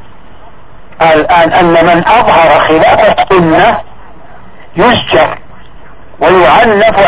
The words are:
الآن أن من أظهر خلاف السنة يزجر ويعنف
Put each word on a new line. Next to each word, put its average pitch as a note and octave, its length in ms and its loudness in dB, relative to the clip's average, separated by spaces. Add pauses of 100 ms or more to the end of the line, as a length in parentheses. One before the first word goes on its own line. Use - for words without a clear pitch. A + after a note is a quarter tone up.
(1000)
الآن D#3+ 500 2
أن E3+ 340 2
من E3+ 220 2
أظهر D#3+ 520 2
خلاف F3+ 600 2
السنة F3+ 580 2 (960)
يزجر E3+ 640 0 (800)
ويعنف G3 880 2